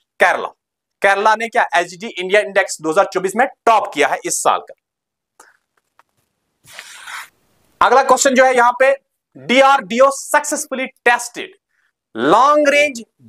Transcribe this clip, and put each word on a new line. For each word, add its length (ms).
Kerala। 280
Kerala 340
ने 120
क्या 160
एसजीडी 320
इंडिया 320
Index 420
दो 80
हज़ार 220
चौबीस 240
में 100
top 280
किया 140
है 180
इस 160
साल 180
का। 140
अगला 220
question 320
जो 100
है 120
यहाँ 240
पे, 100
डीआरडीओ 760
successfully 760
tested 680
long 540
range 340